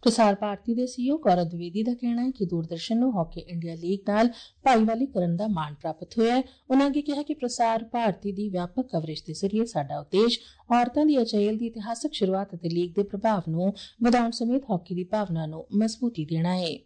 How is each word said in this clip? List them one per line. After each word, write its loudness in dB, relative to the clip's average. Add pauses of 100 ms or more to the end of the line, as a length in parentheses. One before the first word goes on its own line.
ਪ੍ਰਸਾਰ 4
ਭਾਰਤੀ -4
ਦੇ 0
ਸੀਈਓ -2
ਗੌਰਵ 2
ਦਿਵੇਦੀ -4
ਦਾ 0
ਕਹਿਣਾ -2
ਹੈ -2
ਕਿ -4
ਦੂਰਦਰਸ਼ਨ -4
ਨੂੰ 2
ਹਾਕੀ -4
ਇੰਡੀਆ -8
ਲੀਗ -4
ਨਾਲ 4 (340)
ਭਾਈਵਾਲੀ 4
ਕਰਨ -2
ਦਾ -2
ਮਾਣ -2
ਪ੍ਰਾਪਤ -8
ਹੋਇਆ 4
ਹੈ। 2 (260)
ਉਨ੍ਹਾਂ 4
ਅੱਗੇ 0
ਕਿਹਾ -4
ਕਿ -6
ਪ੍ਰਸਾਰ 0
ਭਾਰਤੀ -2
ਦੀ -4
ਵਿਆਪਕ -4
ਕਵਰੇਜ -6
ਦੇ -8
ਜ਼ਰੀਏ -2
ਸਾਡਾ -4
ਉਦੇਸ਼ 2 (320)
ਔਰਤਾਂ 4
ਦੀ 6
ਐਚ 0
ਆਈ 4
ਐਲ 0
ਦੀ -4
ਇਤਿਹਾਸਕ -6
ਸ਼ੁਰੂਆਤ 0
ਅਤੇ -4
ਲੀਗ -2
ਦੇ 2
ਪ੍ਰਭਾਵ 0
ਨੂੰ 0 (300)
ਵਧਾਉਣ 4
ਸਮੇਤ -2
ਹਾਕੀ -4
ਦੀ -2
ਭਾਵਨਾ -2
ਨੂੰ -10 (100)
ਮਜ਼ਬੂਤੀ 0
ਦੇਣਾ 0
ਹੈ। -2 (100)